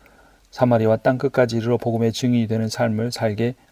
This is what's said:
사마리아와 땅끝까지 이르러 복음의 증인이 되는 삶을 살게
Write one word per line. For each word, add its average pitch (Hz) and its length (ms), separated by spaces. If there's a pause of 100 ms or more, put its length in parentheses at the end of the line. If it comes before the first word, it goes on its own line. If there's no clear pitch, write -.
(520)
사마리아와 113 460
땅끝까지 127 600
이르러 117 200
복음의 113 360
증인이 120 320
되는 110 240
삶을 117 420
살게 117 440 (160)